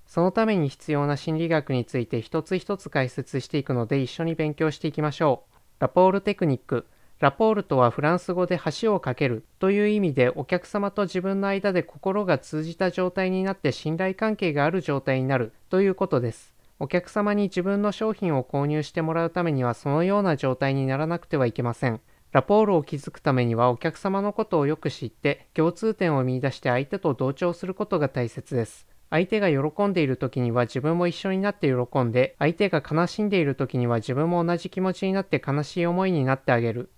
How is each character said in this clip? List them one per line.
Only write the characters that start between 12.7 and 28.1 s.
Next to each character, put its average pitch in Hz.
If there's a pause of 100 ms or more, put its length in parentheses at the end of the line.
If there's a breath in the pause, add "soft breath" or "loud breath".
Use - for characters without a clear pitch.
た 185
状 180
態 185
に 185
な 190
っ 190
て 135
信 156
頼 190
関 220
係 180
が 143
あ 156
る 180
状 139
態 131
に 131
な 139
る 117 (180 soft breath)
と 185
い 196
う 190
こ -
と 131
で 117
す。 - (240 soft breath)
お 147
客 175
様 208
に 208
自 190
分 202
の 208
商 220
品 165
を 127
購 143
入 151
し -
て 165
も 160
ら 165
う 165
た 180
め 170
に 131
は 120
そ -
の 151
よ 202
う 202
な 175
状 135
態 135
に 135
な 131
ら 156
な 170
く -
て 156
は 131
い 113
け 131
ま 120
せ -
ん。 113 (320 soft breath)
ラ 135
ポ 208
ー 220
ル 202
を 156
築 143
く -
た 143
め 127
に 117
は 123
お 120
客 160
様 196
の 202
こ 214
と 175
を 139
よ 156
く 147
知 -
っ -
て、 -
共 160
通 220
点 165
を 131
見 127
出 135
し -
て 139
相 127
手 196
と 151
同 135
調 175
す 175
る 180
こ 208
と 196
が 147
大 120